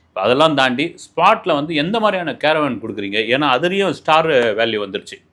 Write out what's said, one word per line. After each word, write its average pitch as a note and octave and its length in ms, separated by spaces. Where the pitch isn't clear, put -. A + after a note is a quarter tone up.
இப்ப - 200
அதெல்லாம் C#3 340
தாண்டி C3+ 400
ஸ்பாட்ல F#3 600
வந்து D3+ 200
எந்த F3 260
மாதிரியான F#3 360
கேரவன் D3 440
கொடுக்குறீங்க? G#2 380
ஏன்னா, C#3 220
அதுலயும் F3+ 400
ஸ்டார் D#3+ 380
வேல்யூ A2 260
வந்துருச்சு. G2 380